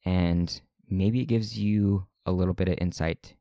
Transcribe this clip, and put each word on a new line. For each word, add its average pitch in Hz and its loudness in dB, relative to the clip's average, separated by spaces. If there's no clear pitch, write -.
and 87 0
maybe 101 0
it 127 -4
gives 110 -2
you 101 2
a 92 -2
little 90 0
bit 92 0
of 90 0
insight 82 -4